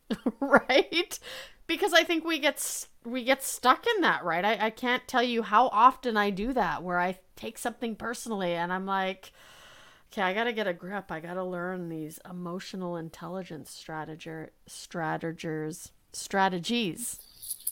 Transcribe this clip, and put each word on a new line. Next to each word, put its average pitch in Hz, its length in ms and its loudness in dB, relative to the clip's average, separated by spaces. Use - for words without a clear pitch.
<laughs> - 300 -4
Right? - 800 4
Because 330 260 0
I 330 100 8
think 330 220 0
we 330 140 0
get 285 160 2
s-, - 320 -6
we 240 180 -4
get 262 200 2
stuck - 420 4
in 403 60 2
that, 175 240 4
right? 170 180 2
I, 208 220 4
I 226 60 2
can't 247 360 0
tell 247 160 2
you 233 200 2
how 214 240 6
often 233 500 4
I 208 140 4
do 202 220 -2
that, 175 300 0
where 180 160 0
I 185 200 0
take 226 240 -12
something 226 360 -4
personally 196 580 -4
and 170 200 0
I'm 190 140 -4
like, 190 440 -2
"Okay, 208 120 -2
I 185 100 2
gotta 226 200 0
get 214 140 -2
a 180 60 0
grip. 185 380 -8
I 160 80 -6
gotta 175 240 -6
learn 180 460 -4
these 160 380 -8
emotional 180 680 -8
intelligence 165 760 -10
strateger-, 160 800 -12
strategers, 160 1300 -6
strategies." 190 1080 0